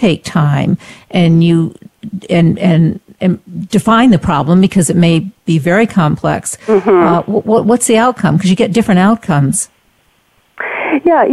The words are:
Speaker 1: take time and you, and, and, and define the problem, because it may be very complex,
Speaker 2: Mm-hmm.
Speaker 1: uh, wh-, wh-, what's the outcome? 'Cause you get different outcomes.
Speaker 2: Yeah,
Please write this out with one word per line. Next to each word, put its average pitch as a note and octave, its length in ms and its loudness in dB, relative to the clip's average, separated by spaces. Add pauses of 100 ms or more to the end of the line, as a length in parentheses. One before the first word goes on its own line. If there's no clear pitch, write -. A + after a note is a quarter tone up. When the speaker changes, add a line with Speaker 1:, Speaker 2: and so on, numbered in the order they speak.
Speaker 1:
take E3 180 0
time D3 460 -2 (500)
and E3+ 100 2 (160)
you, E3+ 100 2 (840)
and, E3 200 2 (120)
and, E3 140 2 (380)
and F#3 100 0 (460)
define A3+ 380 2
the E3 140 -2
problem, D3 260 0 (120)
because F3 260 0
it F3 40 -2 (100)
may E3 80 2 (340)
be E3 60 2 (160)
very A3 140 2 (160)
complex, D3+ 400 -2 (240)
Speaker 2:
Mm-hmm. G3+ 240 0
Speaker 1:
uh, E3+ 320 2
wh-, - 260 -4
wh-, A3 200 0
what's A#3+ 240 0
the A3 140 2
outcome? G#3+ 320 -2
'Cause F#3 140 0
you F#3 120 -2
get F#3+ 140 -2
different G3 220 2 (100)
outcomes. D3 460 0 (1500)
Speaker 2:
Yeah, D#4+ 220 2